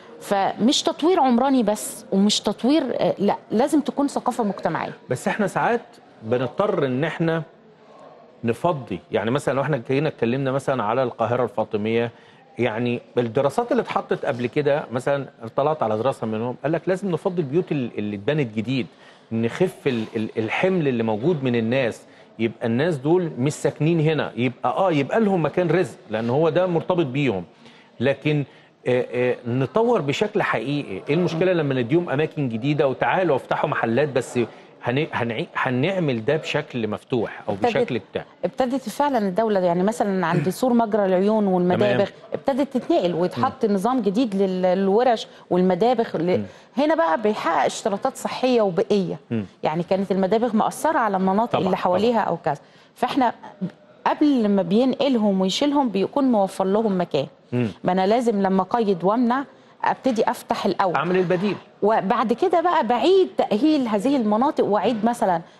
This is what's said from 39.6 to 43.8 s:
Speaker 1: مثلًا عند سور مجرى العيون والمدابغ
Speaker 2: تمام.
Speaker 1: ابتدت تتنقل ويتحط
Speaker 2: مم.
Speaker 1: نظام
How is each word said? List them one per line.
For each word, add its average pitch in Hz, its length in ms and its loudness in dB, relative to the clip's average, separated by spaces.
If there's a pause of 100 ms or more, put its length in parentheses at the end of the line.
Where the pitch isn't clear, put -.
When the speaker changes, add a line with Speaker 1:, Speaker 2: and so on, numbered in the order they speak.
Speaker 1:
مثلًا 196 440 0
عند 160 220 0
سور 247 240 0
مجرى 220 320 2
العيون 202 420 2
والمدابغ 185 460 2 (120)
Speaker 2:
تمام. - 20 -6 (260)
Speaker 1:
ابتدت 269 440 -2
تتنقل 226 360 0
ويتحط 269 520 -2
Speaker 2:
مم. 208 80 2
Speaker 1:
نظام 233 280 0